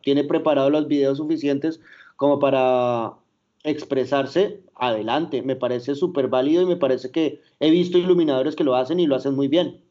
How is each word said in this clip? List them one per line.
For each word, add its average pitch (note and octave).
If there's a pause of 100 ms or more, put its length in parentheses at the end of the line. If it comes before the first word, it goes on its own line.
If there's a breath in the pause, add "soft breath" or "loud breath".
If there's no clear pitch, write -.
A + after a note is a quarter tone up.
tiene C#3
preparados C#3+
los D3+
videos C#3
suficientes D3+ (360 loud breath)
como C#3+
para B2+ (500)
expresarse, C#3+ (140)
adelante. B2
Me C3
parece B2
súper C3
válido C3+
y F#3
me F3
parece B2+
que D#3 (200 loud breath)
he D3+
visto F3
iluminadores D#3
que F3
lo B2+
hacen D3+
y E3+
lo C3+
hacen C#3
muy C#3
bien. F3 (100)